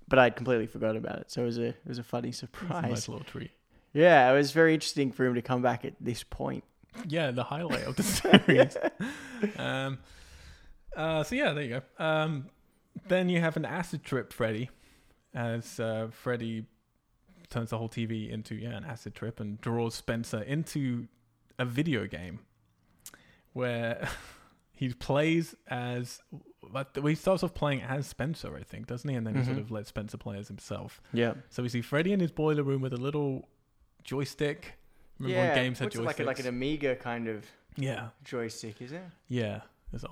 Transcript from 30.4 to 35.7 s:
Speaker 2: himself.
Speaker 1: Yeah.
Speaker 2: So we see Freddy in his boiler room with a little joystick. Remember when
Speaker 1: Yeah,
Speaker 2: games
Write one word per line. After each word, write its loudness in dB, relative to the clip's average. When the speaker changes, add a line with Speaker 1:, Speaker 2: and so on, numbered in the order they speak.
Speaker 2:
himself. -12
Speaker 1:
Yeah. 2
Speaker 2:
So -6
we -2
see -2
Freddy 0
in 2
his 2
boiler 2
room 0
with -2
a -4
little -2
joystick. -4
Remember 0
when 4
Speaker 1:
Yeah, 4
Speaker 2:
games 2